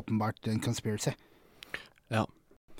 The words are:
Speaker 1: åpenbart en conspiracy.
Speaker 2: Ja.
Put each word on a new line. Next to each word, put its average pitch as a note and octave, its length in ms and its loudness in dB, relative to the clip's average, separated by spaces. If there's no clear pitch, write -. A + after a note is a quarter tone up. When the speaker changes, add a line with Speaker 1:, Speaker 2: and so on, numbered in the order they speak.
Speaker 1:
åpenbart G#2+ 480 0
en A2 120 2
conspiracy. A#2 520 0
Speaker 2:
Ja. A2 140 4